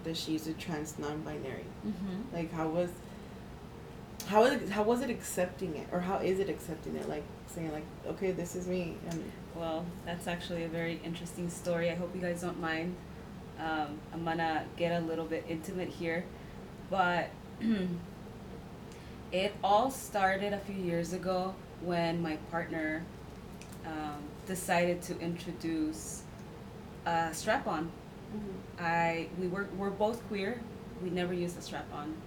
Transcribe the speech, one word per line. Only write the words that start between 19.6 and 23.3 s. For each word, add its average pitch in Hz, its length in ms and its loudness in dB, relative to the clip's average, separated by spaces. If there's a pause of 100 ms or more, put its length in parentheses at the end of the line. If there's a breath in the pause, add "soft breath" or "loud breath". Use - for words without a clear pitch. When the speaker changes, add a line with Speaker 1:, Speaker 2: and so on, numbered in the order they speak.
Speaker 2:
all 214 280 8
started 196 600 4
a 196 60 0
few 196 160 -4
years 170 380 2
ago 185 400 2 (280)
when 170 400 4
my 156 140 2 (140)
partner, 165 540 0 (840)